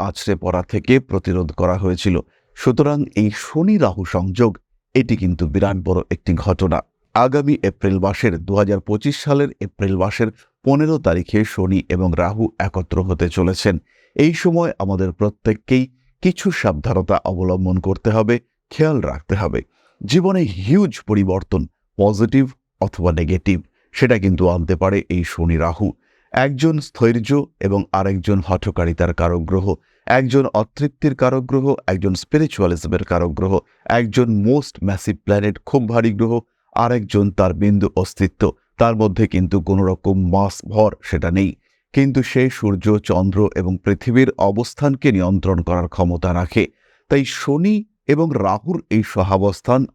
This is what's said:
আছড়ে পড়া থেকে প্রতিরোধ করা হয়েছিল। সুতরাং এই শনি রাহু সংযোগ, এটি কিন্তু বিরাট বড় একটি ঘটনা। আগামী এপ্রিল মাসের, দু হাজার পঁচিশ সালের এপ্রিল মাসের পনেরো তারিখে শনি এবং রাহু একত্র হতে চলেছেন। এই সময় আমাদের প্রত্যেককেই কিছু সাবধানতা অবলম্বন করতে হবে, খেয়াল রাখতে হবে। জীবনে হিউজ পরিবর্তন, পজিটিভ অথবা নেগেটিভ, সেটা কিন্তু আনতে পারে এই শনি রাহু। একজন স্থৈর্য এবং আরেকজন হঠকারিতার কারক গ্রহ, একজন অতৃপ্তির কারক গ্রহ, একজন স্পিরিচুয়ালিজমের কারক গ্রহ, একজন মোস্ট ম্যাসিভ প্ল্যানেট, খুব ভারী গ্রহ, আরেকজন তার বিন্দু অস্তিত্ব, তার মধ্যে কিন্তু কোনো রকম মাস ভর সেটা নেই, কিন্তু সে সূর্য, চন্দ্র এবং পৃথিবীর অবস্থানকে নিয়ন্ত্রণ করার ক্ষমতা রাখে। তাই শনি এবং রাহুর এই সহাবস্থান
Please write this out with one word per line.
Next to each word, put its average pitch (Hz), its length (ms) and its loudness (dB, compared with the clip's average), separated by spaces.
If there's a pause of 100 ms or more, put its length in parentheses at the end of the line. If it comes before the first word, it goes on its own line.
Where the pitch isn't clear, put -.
আছড়ে - 360 -4
পড়া 90 200 -2 (100)
থেকে 120 220 2 (160)
প্রতিরোধ 90 380 -2 (120)
করা 90 240 2
হয়েছিল। 92 320 0 (400)
সুতরাং 143 420 2 (220)
এই 107 80 4 (180)
শনি 185 280 0 (100)
রাহু 98 180 -2 (120)
সংযোগ, 95 380 0 (420)
এটি 120 280 2
কিন্তু 90 220 0 (100)
বিরাট 98 240 0 (100)
বড় 90 120 0 (140)
একটি - 180 -2 (120)
ঘটনা। 87 340 0 (360)
আগামী 139 400 2 (160)
এপ্রিল 98 340 0
মাসের, 98 280 0 (140)
দু 101 140 -4
হাজার 101 280 0
পঁচিশ 107 360 -2
সালের 143 260 0 (160)
এপ্রিল 95 360 -4
মাসের 107 260 -2 (360)
পনেরো 151 320 2 (100)
তারিখে 90 320 0 (160)
শনি 95 240 0 (160)
এবং 90 140 0 (140)
রাহু 104 220 -2 (220)
একত্র - 300 -4 (120)
হতে 87 180 0 (100)
চলেছেন। 92 400 0 (400)
এই 160 260 2
সময় 170 280 0 (120)
আমাদের 95 260 -2 (100)
প্রত্যেককেই 110 640 0 (380)
কিছু 185 240 0 (160)
সাবধানতা 90 540 0 (140)
অবলম্বন 92 460 0 (100)
করতে 95 300 -2
হবে, 113 180 2 (380)
খেয়াল 156 260 0 (120)
রাখতে 71 320 -6
হবে। 65 180 -2 (400)
জীবনে 175 420 0 (220)
হিউজ 175 280 2 (160)
পরিবর্তন, 95 540 0 (360)
পজিটিভ 107 460 2 (360)
অথবা 90 300 -2 (100)
নেগেটিভ, 90 380 0 (360)
সেটা 123 300 2
কিন্তু 90 180 2 (120)
আনতে 87 280 -2
পারে 95 160 2 (160)
এই 90 80 0 (100)
শনি 85 320 0
রাহু। 85 220 -2 (460)
একজন 143 420 0 (140)
স্থৈর্য 117 420 2 (360)
এবং 98 140 0 (120)
আরেকজন 98 540 0
হঠকারিতার 87 720 -2
কারক 87 300 0
গ্রহ, 95 160 0 (400)
একজন 131 380 2 (160)
অতৃপ্তির 139 540 -2
কারক 127 360 0
গ্রহ, 135 160 0 (260)
একজন 95 200 0 (100)
স্পিরিচুয়ালিজমের 90 880 0
কারক 87 280 0
গ্রহ, 95 140 -2 (460)
একজন 120 300 2 (180)
মোস্ট 139 280 0 (100)
ম্যাসিভ 98 400 -4
প্ল্যানেট, 101 320 0 (120)
খুব 135 200 2
ভারী 117 300 2
গ্রহ, 117 140 0 (440)
আরেকজন 107 540 0
তার 92 240 2
বিন্দু 101 420 2
অস্তিত্ব, - 460 -2 (360)
তার 117 180 4
মধ্যে 107 300 2
কিন্তু 92 300 0 (120)
কোনো 98 220 2
রকম 95 260 0 (180)
মাস 98 200 0 (180)
ভর 107 180 4 (180)
সেটা 87 300 -2
নেই, 98 140 0 (420)
কিন্তু 139 280 2
সে 127 280 0
সূর্য, 101 360 -2 (220)
চন্দ্র 95 300 0 (220)
এবং 92 120 -2 (120)
পৃথিবীর 120 460 2 (200)
অবস্থানকে 135 680 -2
নিয়ন্ত্রণ 92 420 0 (100)
করার 87 200 -2
ক্ষমতা 87 440 -2
রাখে। 90 320 0 (460)
তাই 143 120 4 (180)
শনি 170 340 0 (340)
এবং 151 240 2
রাহুর 107 460 -2 (120)
এই 110 120 2
সহাবস্থান 98 760 0 (140)